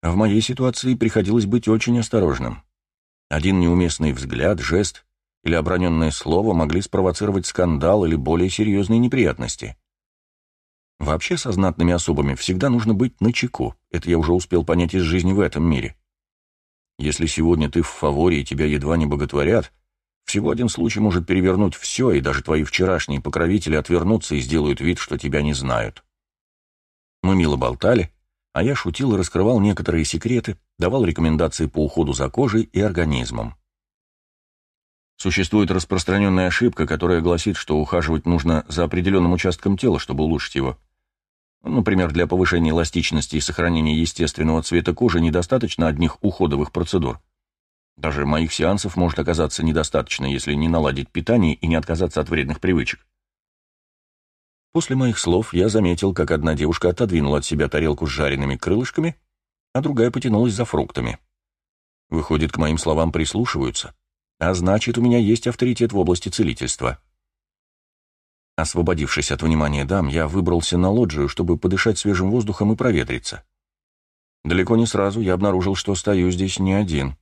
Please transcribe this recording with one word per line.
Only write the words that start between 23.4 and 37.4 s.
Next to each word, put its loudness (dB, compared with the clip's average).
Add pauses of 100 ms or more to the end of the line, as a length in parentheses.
отвернутся 0
и 0
сделают 0
вид, 0
что -6
тебя -2
не 0
знают. -4 (1160)
Мы 4
мило 2
болтали, 0 (400)
а -2
я 0
шутил -2
и 2
раскрывал 2
некоторые 2
секреты, -2 (220)
давал 2
рекомендации 0
по -2
уходу 0
за -2
кожей 0
и -4
организмом. -2 (1600)
Существует 0
распространённая 0
ошибка, 0
которая 0
гласит, 0